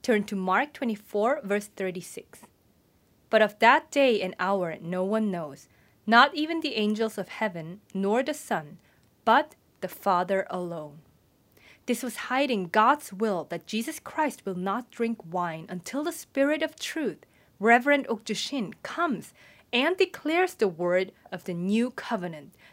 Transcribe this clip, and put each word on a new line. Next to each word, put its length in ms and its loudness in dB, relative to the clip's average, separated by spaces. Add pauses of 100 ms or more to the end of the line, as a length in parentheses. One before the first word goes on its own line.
Turn 220 2
to 120 -6
Mark 360 0
twenty-four, 720 -2
verse 240 -2
thirty-six. 720 -10 (880)
"But 140 6
of 180 0
that 320 6
day 300 4
and 180 -6
hour 400 -2
no 240 -4
one 260 0
knows, 380 -8 (380)
not 280 6
even 260 -2
the 140 -4
angels 440 -2
of 100 -8
heaven, 520 -6 (140)
nor 300 0
the 100 -4
Son, 440 -8 (460)
but 300 4 (280)
the 60 -8
Father 640 0
alone." 520 -8 (840)
This 160 -2
was 280 -8
hiding 380 0
God's 440 4
will 380 -2
that 160 -10
Jesus 320 -6
Christ 460 -4
will 100 -4
not 360 -4
drink 340 -4
wine 440 -4
until 360 -8
the 80 -4
Spirit 500 0
of 140 -6
truth, 480 -6 (340)
Reverend 500 4
Okay 240 -4
Jushin, 500 -4
comes 500 -4 (400)
and 240 2
declares 580 0
the 140 2
word 440 0 (200)
of 120 -10
the 100 -6
new 360 0
covenant, 640 -8 (180)